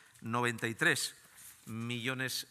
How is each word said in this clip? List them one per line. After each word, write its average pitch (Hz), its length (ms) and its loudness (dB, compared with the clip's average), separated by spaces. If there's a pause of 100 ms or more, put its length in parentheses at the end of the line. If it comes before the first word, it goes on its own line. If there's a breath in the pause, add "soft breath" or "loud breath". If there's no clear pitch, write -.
(220 loud breath)
noventa 120 460 0
y 113 80 -2
tres - 420 2 (480 loud breath)
millones 120 840 -2